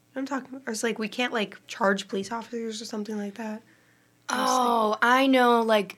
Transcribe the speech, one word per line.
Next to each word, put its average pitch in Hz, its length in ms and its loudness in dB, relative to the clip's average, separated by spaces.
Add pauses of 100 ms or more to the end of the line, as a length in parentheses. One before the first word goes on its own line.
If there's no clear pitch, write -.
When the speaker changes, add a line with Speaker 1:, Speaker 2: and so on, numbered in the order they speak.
(160)
Speaker 1:
I'm 269 100 -4
talking, 269 400 -8
or 233 80 -6
it's 220 100 -4
like, 220 160 -2
we 214 80 -4
can't, 247 260 -4
like, 208 240 -4 (100)
charge 196 400 0
police 196 240 -6
officers 226 500 -8
or 226 40 -12
something 214 320 -6
like 202 180 -8
that. 220 220 -10 (720)
It's - 20 -2
like 254 80 -2
Speaker 2:
Oh, 240 600 2
I 254 260 6
know, 240 340 6
like, 220 360 0